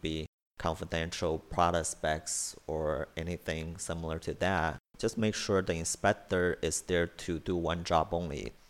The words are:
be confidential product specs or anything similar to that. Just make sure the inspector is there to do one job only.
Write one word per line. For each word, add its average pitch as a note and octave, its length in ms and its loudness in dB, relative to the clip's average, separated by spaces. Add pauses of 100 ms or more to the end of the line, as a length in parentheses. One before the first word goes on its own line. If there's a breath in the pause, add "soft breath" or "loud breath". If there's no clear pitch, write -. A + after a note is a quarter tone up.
be D#2+ 260 -4 (300)
confidential E2 800 -2
product E2+ 480 2
specs - 680 -2 (120)
or D#2 500 -2
anything E2 600 -4
similar D#2+ 420 -4
to D#2 160 -4
that. E2 420 0 (200)
Just - 200 -2
make G#2+ 180 2
sure F#2+ 260 2
the F#2 120 0
inspector F2+ 880 2
is E2 200 0
there F2 260 2
to E2+ 320 -4
do F2+ 180 -2
one E2+ 260 0
job E2+ 300 4
only. E2 400 -4 (160)